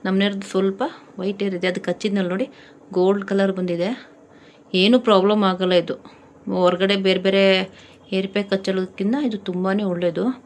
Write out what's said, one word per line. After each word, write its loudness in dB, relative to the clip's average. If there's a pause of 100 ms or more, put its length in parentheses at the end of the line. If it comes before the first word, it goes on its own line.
ನಮ್ಮನೆಯವ್ರದ್ದು -2
ಸ್ವಲ್ಪ 0 (380)
ವೈಟ್ -6
ಹೇರ್ -4
ಇದೆ, -2
ಅದಕ್ಕೆ -6
ಹಚ್ಚಿದ್ನಲ್ಲ -2
ನೋಡಿ, -4 (500)
ಗೋಲ್ಡ್ 2
ಕಲರ್ 2
ಬಂದಿದೆ. -2 (920)
ಏನೂ 6 (100)
ಪ್ರಾಬ್ಲಮ್ 4
ಆಗಲ್ಲ 0 (100)
ಇದು. -8 (680)
ಹೊರಗಡೆ 2 (100)
ಬೇರೆ 2
ಬೇರೆ 4 (680)
ಹೇರ್ -4
ಪ್ಯಾಕ್ -2
ಹಚ್ಚೋದಕ್ಕಿಂತ -4 (120)
ಇದು -6 (100)
ತುಂಬಾ -2 (200)
ಒಳ್ಳೆಯದು. -2 (220)